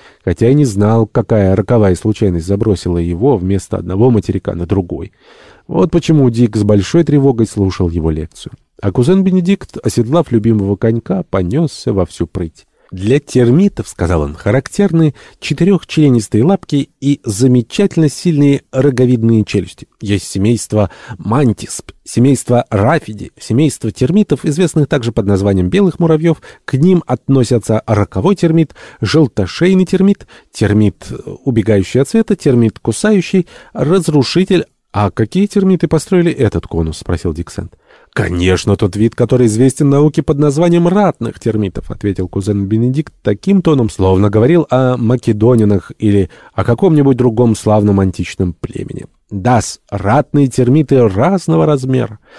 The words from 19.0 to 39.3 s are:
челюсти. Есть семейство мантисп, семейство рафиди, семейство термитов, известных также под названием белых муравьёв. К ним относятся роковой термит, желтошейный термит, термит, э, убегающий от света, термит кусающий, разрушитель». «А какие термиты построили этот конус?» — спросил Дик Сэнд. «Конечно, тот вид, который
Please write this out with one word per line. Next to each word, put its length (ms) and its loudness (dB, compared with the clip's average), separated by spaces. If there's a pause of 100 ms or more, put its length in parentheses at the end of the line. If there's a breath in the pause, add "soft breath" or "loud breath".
челюсти. 440 -6 (120)
Есть 260 -4
семейство 640 -2 (280 loud breath)
мантисп, 720 -2 (120)
семейство 640 0
рафиди, 720 -2
семейство 500 -2
термитов, 540 0
известных 420 0
также 260 -4
под 140 -2
названием 440 0
белых 280 0
муравьёв. 440 0 (240 loud breath)
К 80 -4
ним 320 2
относятся 800 0
роковой 500 0
термит, 380 0 (260 loud breath)
желтошейный 840 0
термит, 400 0 (260 loud breath)
термит, 580 0
э, 40 -8 (300)
убегающий 580 0
от 80 -2
света, 260 0
термит 420 0
кусающий, 680 0 (260 loud breath)
разрушитель». 920 0 (300)
«А 140 0
какие 360 0
термиты 420 0
построили 420 0
этот 380 -2
конус?» — 300 -4
спросил 360 -4
Дик 160 -10
Сэнд. 240 -12 (380 soft breath)
«Конечно, 640 0
тот 180 -2
вид, 220 0
который 320 2